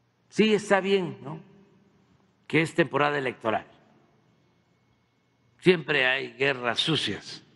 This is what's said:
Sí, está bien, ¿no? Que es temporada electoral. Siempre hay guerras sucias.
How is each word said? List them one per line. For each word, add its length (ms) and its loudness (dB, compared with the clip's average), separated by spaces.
Sí, 260 2
está 260 2
bien, 420 -2
¿no? 180 -12
Que 160 2
es 100 -4
temporada 460 0
electoral. 480 -2
Siempre 480 2
hay 280 -2
guerras 440 -2
sucias. 640 -4